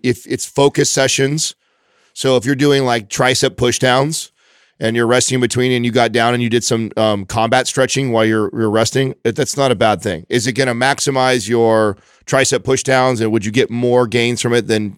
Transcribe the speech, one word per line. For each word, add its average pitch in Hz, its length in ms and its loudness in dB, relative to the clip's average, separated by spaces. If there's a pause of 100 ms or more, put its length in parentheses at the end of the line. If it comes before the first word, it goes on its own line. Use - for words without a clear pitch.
if 123 240 -2
it's - 180 -6
focus 139 460 0
sessions, 139 640 -2 (580)
so 131 220 0
if 117 100 0
you're 139 100 0
doing, 139 280 2
like, 120 260 -2
tricep 131 460 0
pushdowns 127 760 0 (500)
and 113 160 -2
you're 117 120 2
resting 123 260 2
in 127 80 0
between 127 300 0
and 123 120 0
you 120 80 -2
got 113 200 2
down 120 240 2
and 120 80 0
you 113 80 -2
did 117 120 0
some, 113 340 -2
um, 107 280 0
combat 113 400 0
stretching 135 460 -2
while 113 140 2
you're, 110 280 0
you're 113 160 0
resting, 117 540 0
that, 113 120 -2
that's - 220 -4
not 139 140 2
a 117 40 0
bad 104 280 0
thing. 87 260 -4
Is 117 160 0
it 131 60 -4
gonna 123 240 -2
maximize 127 720 0
your 113 480 2 (300)
tricep 135 320 0
pushdowns 131 640 0
and 110 100 0
would 110 120 0
you 107 80 -6
get 120 200 0
more 123 340 2
gains 120 340 0
from 120 140 -2
it 120 140 0
than 107 300 -2